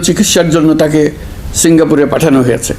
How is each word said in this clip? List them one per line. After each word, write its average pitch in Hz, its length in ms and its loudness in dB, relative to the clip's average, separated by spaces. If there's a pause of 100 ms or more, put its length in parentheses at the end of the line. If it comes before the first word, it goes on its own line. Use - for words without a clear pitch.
চিকিৎসার 180 440 0
জন্য 160 200 2 (120)
তাকে 156 180 0 (600)
সিঙ্গাপুরে 156 460 2
পাঠানো 135 400 0
হয়েছে। 123 320 -2